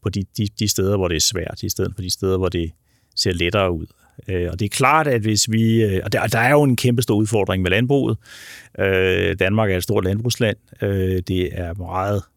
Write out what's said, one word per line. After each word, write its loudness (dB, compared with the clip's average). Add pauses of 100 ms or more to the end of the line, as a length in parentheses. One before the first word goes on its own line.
på -2
de, -2 (140)
de, 0 (100)
de 0
steder, 0
hvor 0
det 0
er 0
svært, -4
i -6
stedet -4
for -10
de -6
steder, 0
hvor 0
det -4 (440)
ser 0
lettere 2
ud. -4 (420)
Øh, -2
og -6
det 0
er -2
klart, 2
at 2
hvis 0
vi... 4
Øh, 0
og -6
der, 0
der 0
er 4
jo 6
en 4
kæmpe 2
stor 2
udfordring 2
med 2
landbruget. 2 (600)
Øh, 2
Danmark 2
er 0
et -2
stort -2
landbrugsland. -2 (260)
Øh, 0
det -2
er -6
meget -4 (140)